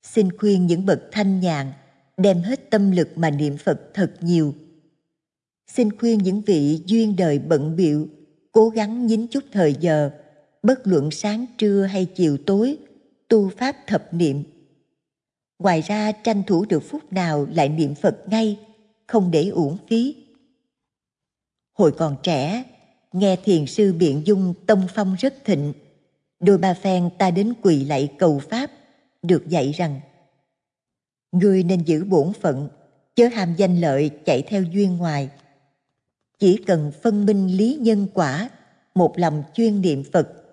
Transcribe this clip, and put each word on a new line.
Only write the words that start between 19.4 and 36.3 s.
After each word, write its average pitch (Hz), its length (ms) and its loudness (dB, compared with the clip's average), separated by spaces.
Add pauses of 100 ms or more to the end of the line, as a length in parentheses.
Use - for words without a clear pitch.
uổng 170 300 -2 (100)
phí. 240 280 -2 (1600)
Hồi 160 140 4
còn 147 300 -4
trẻ, 180 420 -2 (480)
nghe 190 320 2
thiền 165 220 2
sư 196 260 2
biện 156 340 0
dung 190 280 0 (120)
tông 190 280 2
phong 190 240 -2
rất 269 160 -4 (100)
thịnh. 147 280 -2 (680)
Đôi 185 180 4
ba 180 160 0
phen 180 440 -2
ta 185 120 2
đến 208 320 -2
quỳ 151 220 2
lạy 143 340 -2
cầu 156 200 2
pháp, 240 320 -6 (520)
được 170 260 0
dạy 147 240 0
rằng: 147 280 -6 (1300)
"Ngươi 190 300 4
nên 175 220 0
giữ 156 200 0
bổn 185 280 2
phận, 143 360 -4 (460)
chớ 240 180 6
ham 185 240 -4
danh 180 240 2
lợi 147 300 0 (140)
chạy 139 180 0
theo 202 200 -4
duyên 180 340 -2
ngoài. 147 340 -4 (1080)